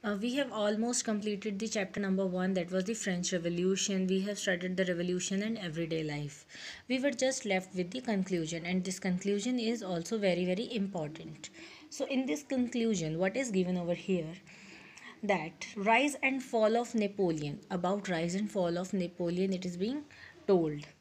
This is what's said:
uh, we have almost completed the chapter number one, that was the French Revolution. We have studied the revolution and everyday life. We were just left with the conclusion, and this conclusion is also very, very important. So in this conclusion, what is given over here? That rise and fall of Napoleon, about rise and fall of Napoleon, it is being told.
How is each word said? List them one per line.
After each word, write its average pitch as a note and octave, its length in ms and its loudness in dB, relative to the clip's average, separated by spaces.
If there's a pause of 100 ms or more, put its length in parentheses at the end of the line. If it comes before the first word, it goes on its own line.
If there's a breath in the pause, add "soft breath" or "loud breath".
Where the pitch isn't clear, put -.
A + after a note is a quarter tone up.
uh, G#3 180 -2
we A#3+ 140 0
have C4+ 160 0
almost G#3+ 540 2
completed G#3 520 -2
the G#3+ 120 -2
chapter G3+ 320 -2
number F#3+ 240 2
one, F#3 300 2
that F3 140 0
was F#3 140 0
the F#3 100 -2
French F3+ 380 -2
Revolution. F#3 760 2
We F#3+ 160 4
have G3+ 140 -2
studied F#3 380 0
the F#3+ 80 2
revolution F3+ 580 0
and A3+ 160 -2
everyday E3 460 -2
life. D3 420 -6 (440 loud breath)
We C4 100 2
were C#4 120 4
just B3+ 340 0
left F#3 280 0
with F3+ 180 -2
the B3+ 100 -6
conclusion, E3+ 640 0
and F3+ 180 2
this F#3 160 -4
conclusion G3+ 580 0
is A3+ 240 0
also F#3 360 -2
very, F3+ 260 4
very F3+ 320 0
important. D#3+ 760 -4 (400 loud breath)
So - 180 -4
in C4 180 2
this D4 180 -2
conclusion, A3+ 760 0
what F#3+ 180 2
is C4 120 -2
given F3+ 280 2
over F3 160 0
here? E3+ 400 -2 (920 loud breath)
That E3+ 420 0 (120)
rise A#3 440 4
and C4 220 0
fall A3 320 4
of A#3+ 180 0
Napoleon, F3 680 0 (100)
about F#3+ 380 0
rise E3+ 260 0
and G#3 160 -2
fall F3 260 2
of F#3 140 -4
Napoleon, F3+ 640 0
it F#3 120 -4
is F3 120 -4
being B3+ 260 -2 (420 loud breath)
told. D#3 360 4 (200)